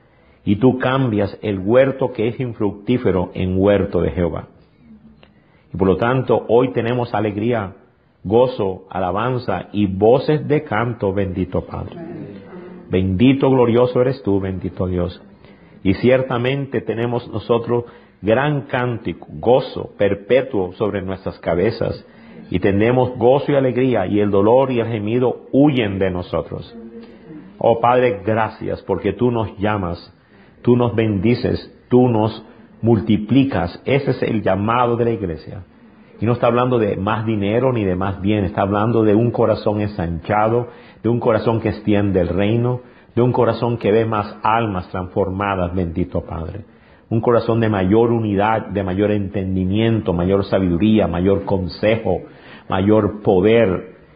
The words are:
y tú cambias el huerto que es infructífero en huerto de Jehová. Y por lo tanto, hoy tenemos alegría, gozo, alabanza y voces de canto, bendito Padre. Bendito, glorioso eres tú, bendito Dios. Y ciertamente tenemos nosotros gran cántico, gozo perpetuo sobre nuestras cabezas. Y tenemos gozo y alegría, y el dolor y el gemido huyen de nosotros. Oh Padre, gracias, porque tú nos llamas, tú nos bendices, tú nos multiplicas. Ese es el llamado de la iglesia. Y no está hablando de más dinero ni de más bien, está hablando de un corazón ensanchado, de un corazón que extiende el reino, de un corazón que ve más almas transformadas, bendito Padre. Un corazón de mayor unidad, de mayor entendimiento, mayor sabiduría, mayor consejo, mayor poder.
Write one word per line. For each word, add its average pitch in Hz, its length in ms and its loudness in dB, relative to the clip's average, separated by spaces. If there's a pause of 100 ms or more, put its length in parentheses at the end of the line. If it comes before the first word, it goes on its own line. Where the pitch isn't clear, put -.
(440)
y 101 140 0
tú 127 200 4
cambias 127 640 0
el 104 180 -4
huerto 127 520 2
que 110 160 -2
es 120 120 -6
infructífero 110 920 -2
en 92 240 -2
huerto 98 440 2
de 85 100 0
Jehová. 87 360 -4 (1300)
Y - 40 -6
por 95 100 2
lo 92 80 4
tanto, 120 540 0
hoy 127 240 4
tenemos 120 400 -2
alegría, 104 640 -2 (480)
gozo, 95 640 0
alabanza 98 840 -4
y 104 140 0
voces 123 600 2
de 147 160 0
canto, 110 500 -2
bendito 92 480 -4
Padre. - 340 -10 (920)
Bendito, 117 640 2
glorioso 123 500 4
eres 131 220 -2
tú, 98 160 0
bendito 92 480 -4
Dios. 87 340 -4 (600)
Y 98 120 2
ciertamente 127 840 0
tenemos 117 460 -4
nosotros 117 580 -2 (380)
gran 135 380 2
cántico, 117 680 -4
gozo 123 640 0
perpetuo 101 800 0
sobre 101 300 -4
nuestras 92 340 -8
cabezas. - 640 -2 (460)
Y 92 100 -2
tenemos 107 580 2
gozo 127 340 2
y 143 40 2
alegría, 127 520 0
y 101 120 0
el 104 120 2
dolor 117 400 4
y 120 80 -2
el 113 80 -2
gemido 113 540 -2 (100)
huyen 123 480 2
de 98 100 0
nosotros. - 640 -6 (840)
Oh 117 200 2
Padre, 120 460 2
gracias, 107 560 -4
porque 98 320 -2
tú 123 160 0
nos 110 300 -4
llamas, 98 520 -4 (520)
tú 120 120 4
nos 120 200 0
bendices, 107 760 0 (180)
tú 127 180 6
nos 110 360 0 (380)
multiplicas. 107 1040 0
Ese 135 260 0
es - 120 -6
el 110 180 -2
llamado 113 560 0
de 117 80 0
la 117 60 0
iglesia. 101 520 -8 (560)
Y 104 60 -4
no 117 60 2
está 120 160 0
hablando 123 320 2
de 104 160 0
más 110 300 -2
dinero 113 480 0
ni 113 100 -2
de 92 120 0
más 92 260 -4
bien, 104 240 0
está - 160 -2
hablando 107 420 2
de 104 120 4
un 117 160 2
corazón 107 500 0
ensanchado, 104 880 -2 (340)
de 110 60 0
un 120 100 0
corazón 113 400 0
que 107 100 -2
extiende 101 520 0
el 85 80 0
reino, 117 520 0 (340)
de 117 60 2
un 123 120 2
corazón 117 440 0
que 104 140 0
ve 113 140 4
más 104 360 -4
almas 107 480 0
transformadas, 95 840 -4
bendito 87 460 -4
Padre. 82 400 -10 (480)
Un 117 100 0
corazón 113 400 2
de 113 100 2
mayor 107 420 2
unidad, 107 560 0
de 98 140 -4
mayor 95 300 0
entendimiento, 98 1000 -2
mayor 95 320 0
sabiduría, 95 600 2
mayor 92 360 0
consejo, 92 800 -2 (480)
mayor 101 520 2
poder. 98 720 2 (200)